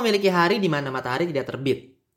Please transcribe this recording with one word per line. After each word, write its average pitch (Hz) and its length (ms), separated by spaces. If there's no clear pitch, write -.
memiliki 208 240
hari 180 320
di 190 80
mana 143 240
matahari 131 400
tidak 127 240
terbit. 131 400